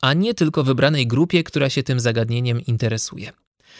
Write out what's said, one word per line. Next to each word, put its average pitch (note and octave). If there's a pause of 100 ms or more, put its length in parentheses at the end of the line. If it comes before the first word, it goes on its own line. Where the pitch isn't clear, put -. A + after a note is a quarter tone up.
a C3+
nie G3+
tylko D#3
wybranej C3+
grupie, D#3+
która C#3
się C3+
tym B2+
zagadnieniem A#2
interesuje. A2 (480)